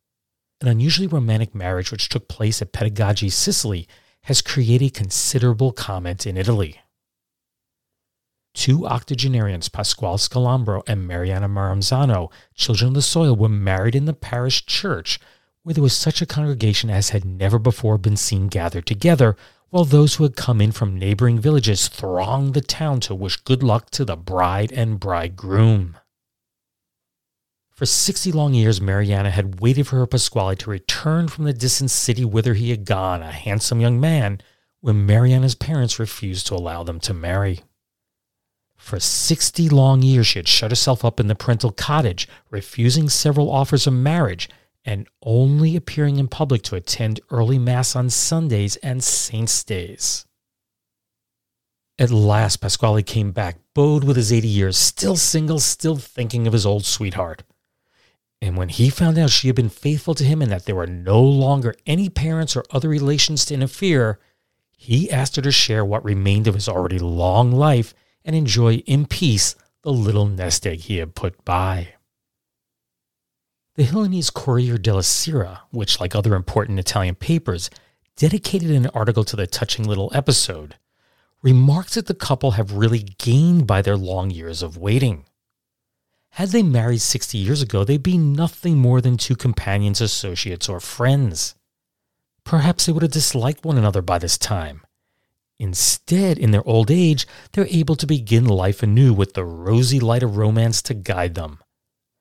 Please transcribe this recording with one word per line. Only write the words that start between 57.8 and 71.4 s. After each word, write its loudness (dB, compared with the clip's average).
And -4
when -4
he 2
found 2
out 4
she 2
had 2
been 2
faithful -4
to -4
him 4
and 0
that -6
there -4
were -4
no 2
longer 4
any 0
parents -2
or -4
other -2
relations 0
to -6
interfere, 0
he 0
asked -2
her -2
to 0
share 2
what -2
remained 2
of 4
his -4
already -2
long 2
life 2
and -2
enjoy 2
in 2
peace 0
the -4
little 2
nest -4
egg -6
he -6
had -8
put -8